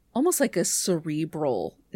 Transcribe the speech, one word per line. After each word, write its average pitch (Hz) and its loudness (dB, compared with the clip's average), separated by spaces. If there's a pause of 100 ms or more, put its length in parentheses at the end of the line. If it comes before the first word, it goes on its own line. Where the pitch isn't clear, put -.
(120)
almost 320 2
like 247 0
a - 4
cerebral 151 -2 (200)